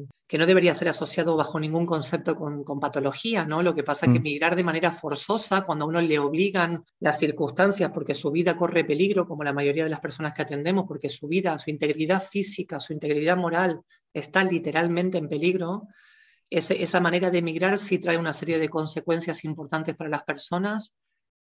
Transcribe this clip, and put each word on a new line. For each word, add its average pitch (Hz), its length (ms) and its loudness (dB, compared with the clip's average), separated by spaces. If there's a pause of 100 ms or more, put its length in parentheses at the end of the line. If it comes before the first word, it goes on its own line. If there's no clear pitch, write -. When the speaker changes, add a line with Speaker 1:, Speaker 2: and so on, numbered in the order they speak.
(260)
Speaker 1:
que 160 120 -2
no 165 80 4
debería 175 280 8
ser - 140 -2
asociado 160 480 0
bajo 156 240 0
ningún 160 260 0
concepto 160 500 -2
con, 147 280 -8
con 139 160 -6
patología, 143 640 -2
¿no? 156 180 0
Lo 175 120 2
que 147 100 0
pasa 151 220 0
es 123 60 8
que 120 80 4
Speaker 2:
Mm. - 20 -2
Speaker 1:
migrar 156 340 0
de 180 80 2
manera 165 280 0
forzosa, 190 720 -2
cuando 151 220 -2
a 151 40 -2
uno 170 120 0
le 156 180 2
obligan 170 640 0 (180)
las 147 180 2
circunstancias, 165 720 2
porque 147 220 -4
su 143 160 -4
vida 170 260 2
corre 170 280 2
peligro, 175 440 2
como 147 160 -8
la 143 80 -2
mayoría 143 320 0
de 160 60 -2
las 147 100 -4
personas 151 340 -6
que 160 80 -2
atendemos, 156 460 0
porque 147 200 -6
su 147 200 -6
vida, 170 300 2
su 151 120 -8
integridad 156 520 2
física, 190 580 -6
su - 120 -8
integridad 151 440 2
moral 170 440 0 (320)
está 156 320 0
literalmente 170 760 0
en 151 100 -4
peligro, 180 600 -2 (640)
ese, - 320 0
esa 175 180 2
manera 175 300 2
de 180 80 2
emigrar 170 400 2
sí 190 200 0
trae 170 200 0
una 165 140 -2
serie 165 260 -2
de 156 100 0
consecuencias 160 760 -2
importantes 156 520 -4
para 156 140 -8
las 147 140 -2
personas, 190 680 -4 (480)